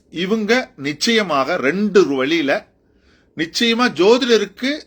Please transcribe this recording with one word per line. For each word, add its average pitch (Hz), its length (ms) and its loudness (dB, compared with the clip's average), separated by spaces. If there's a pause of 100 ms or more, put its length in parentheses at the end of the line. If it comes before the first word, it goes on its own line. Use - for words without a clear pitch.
இவங்க 214 680 -2
நிச்சயமாக 151 800 -2
ரெண்டு 180 600 2
வழியில 143 520 -2 (680)
நிச்சயமா 226 520 0
ஜோதிடருக்கு 226 840 2 (160)